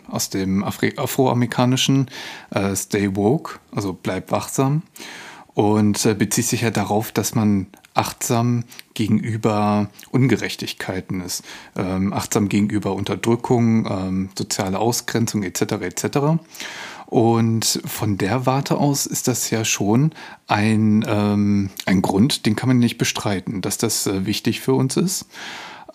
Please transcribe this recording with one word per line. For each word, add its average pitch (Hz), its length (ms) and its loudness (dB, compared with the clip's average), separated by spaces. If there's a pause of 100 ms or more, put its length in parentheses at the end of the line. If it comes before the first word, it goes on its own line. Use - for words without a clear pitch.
aus - 220 -4
dem 95 340 0
Afri-, - 320 -2
Afroamerikanischen, 127 1120 2 (380)
äh, 98 260 0
stay 98 400 0
woke, 104 440 2 (140)
also 101 200 -2
bleib 92 380 -6
wachsam. 139 540 0 (720)
Und, 104 520 4
äh, 110 80 4
bezieht 104 320 0
sich 117 140 -2
ja 117 100 0
darauf, 104 400 -2
dass - 240 -2
man 104 320 2 (260)
achtsam 120 720 0 (320)
gegenüber 104 920 0 (240)
Ungerechtigkeiten 101 1080 -2
ist, 87 220 -8 (320)
ähm, 95 380 -2
achtsam 104 360 0
gegenüber 101 460 0
Unterdrückung, 113 960 2
ähm, 95 480 -2
soziale 98 400 -4
Ausgrenzung 113 640 -2
et 90 140 -6
cetera, 107 260 -2
et 90 160 -6
cetera. 147 400 2 (680)
Und 113 800 2
von 107 340 -2
der 117 280 -2
Warte 139 320 2
aus 143 260 0
ist - 220 -6
das 120 240 -2
ja 113 140 0
schon 117 480 2 (340)
ein, 107 640 4
ähm, 104 640 2 (160)
ein 95 160 2
Grund, - 440 2
den 110 80 2
kann 120 140 -2
man 127 100 6
nicht 120 180 2
bestreiten, 101 640 -2
dass 101 180 -4
das, - 280 -2
äh, 95 200 -2
wichtig 107 340 -2
für 131 140 2
uns 131 220 2
ist, - 300 0 (680)